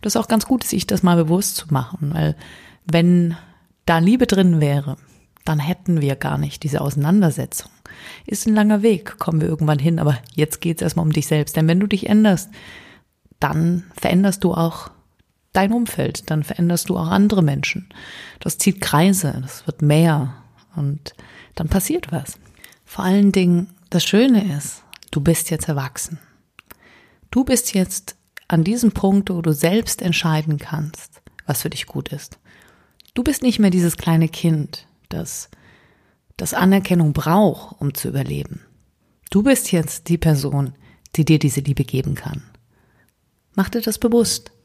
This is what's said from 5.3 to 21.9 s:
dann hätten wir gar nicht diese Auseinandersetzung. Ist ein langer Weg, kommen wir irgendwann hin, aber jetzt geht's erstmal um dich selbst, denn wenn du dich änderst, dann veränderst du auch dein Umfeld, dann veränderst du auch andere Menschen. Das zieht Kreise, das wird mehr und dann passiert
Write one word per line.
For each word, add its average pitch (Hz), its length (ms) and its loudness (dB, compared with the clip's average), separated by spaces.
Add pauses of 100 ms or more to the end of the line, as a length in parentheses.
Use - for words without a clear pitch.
dann 156 140 0
hätten 165 420 -2
wir 139 160 -2
gar 143 200 -4
nicht 143 260 -8
diese 147 180 -2
Auseinandersetzung. 147 920 0 (540)
Ist - 220 -6
ein 220 60 2
langer 214 280 4
Weg, 208 360 0
kommen 160 220 -2
wir 165 80 0
irgendwann 151 320 0
hin, 160 180 2
aber 147 200 2 (160)
jetzt 151 260 -2
geht's 165 220 -4
erstmal 165 240 -2
um 156 80 0
dich 156 140 0
selbst, 151 280 -2
denn 160 140 2
wenn 170 100 4
du 208 80 0
dich 202 220 -2
änderst, 208 400 4 (920)
dann 165 440 0 (120)
veränderst 190 480 2
du 180 100 2
auch 165 380 -4 (600)
dein 202 200 2
Umfeld, - 560 -4
dann 156 140 0
veränderst 170 460 -2
du 180 80 0
auch 165 100 -2
andere 196 340 4
Menschen. 139 480 -2 (500)
Das - 180 -6
zieht - 240 0
Kreise, 165 600 0
das - 240 -12
wird - 160 -6
mehr 147 540 2 (400)
und 143 400 -8 (400)
dann 160 140 -6
passiert 302 420 -2